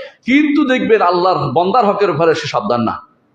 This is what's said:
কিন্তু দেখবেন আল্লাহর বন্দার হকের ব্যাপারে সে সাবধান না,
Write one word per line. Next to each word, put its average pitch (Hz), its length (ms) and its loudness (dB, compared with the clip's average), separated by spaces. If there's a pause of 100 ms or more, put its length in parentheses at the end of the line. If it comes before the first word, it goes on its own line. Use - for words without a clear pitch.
(240)
কিন্তু 285 400 2
দেখবেন 220 380 2
আল্লাহর 175 500 0
বন্দার 190 340 0
হকের 202 220 0
ব্যাপারে 160 260 0
সে - 140 -6
সাবধান 120 320 -4
না, 101 200 -6 (340)